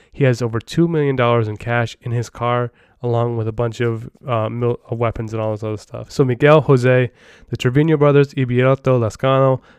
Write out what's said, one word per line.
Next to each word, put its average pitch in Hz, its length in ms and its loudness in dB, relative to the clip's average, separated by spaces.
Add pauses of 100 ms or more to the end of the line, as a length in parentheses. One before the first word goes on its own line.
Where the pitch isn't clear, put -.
(120)
He - 120 -2
has 123 180 2
over 113 180 -4
two - 260 0
million 147 300 -2
dollars 117 320 2
in 107 80 -8
cash 117 460 -4
in 120 100 -8
his 117 160 -4
car, 120 440 -4 (300)
along 120 340 -2
with 110 120 -4
a 113 40 -6
bunch 117 280 -4
of, 117 300 -4 (160)
uh, 113 220 -2
mil-, 120 300 -2 (120)
uh, 120 40 -6
weapons 113 380 -4
and 113 100 -4
all 110 100 -2
this 104 100 -8
other 107 160 -6
stuff. - 320 -16
So 143 140 0
Miguel, 143 380 4
Jose, 127 480 2 (380)
the 120 80 -8
Trevino 147 400 2
brothers, 143 380 4
Ibierto, 131 640 2
Lascano, 131 640 0 (180)